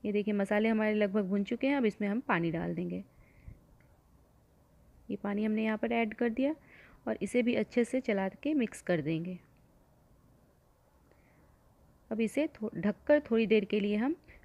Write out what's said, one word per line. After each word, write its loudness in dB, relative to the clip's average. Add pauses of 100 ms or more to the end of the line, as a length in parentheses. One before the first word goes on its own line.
ये -2
देखिए 0
मसाले 2
हमारे 2
लगभग 2
भुन 0
चुके -4
हैं। 2
अब 2
इसमें 0
हम 0
पानी 0
डाल -2
देंगे। -6 (2000)
ये -6
पानी -2
हमने 0
यहाँ -2
पर -2
ऐड 0
कर 0
दिया 0 (520)
और -4
इसे 0
भी 2
अच्छे 0
से -2
चला 0
के -4
मिक्स -2
कर 0
देंगे। -4 (2750)
अब -2
इसे 0
थो-, -8
ढककर 2
थोड़ी 2
देर 4
के -2
लिए 0
हम 0 (280)